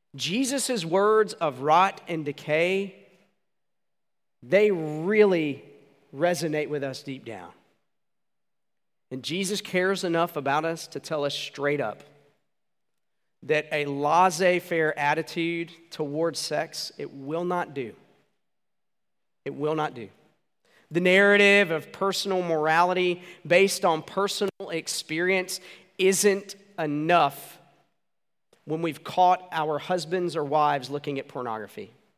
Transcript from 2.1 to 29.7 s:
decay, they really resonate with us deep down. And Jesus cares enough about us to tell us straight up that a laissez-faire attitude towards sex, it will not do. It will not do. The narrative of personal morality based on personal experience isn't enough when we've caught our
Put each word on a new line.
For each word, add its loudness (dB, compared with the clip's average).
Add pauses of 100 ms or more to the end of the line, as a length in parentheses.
decay, -2 (1500)
they 4
really 2 (520)
resonate -2
with -4
us -8
deep -12
down. -14 (1600)
And -10
Jesus -4
cares -2
enough 0
about 0
us -6
to -10
tell -4
us -4
straight -4
up -6 (1400)
that 0
a -2
laissez-faire 2
attitude -4 (200)
towards -4
sex, -6
it -12
will -8
not -4
do. -8 (1500)
It -10
will -4
not -4
do. -14 (840)
The 0
narrative 6
of -4
personal -2
morality 2 (240)
based 4
on 2
personal -4
experience -2 (380)
isn't 2 (240)
enough 0 (1040)
when -6
we've -6
caught 2
our -2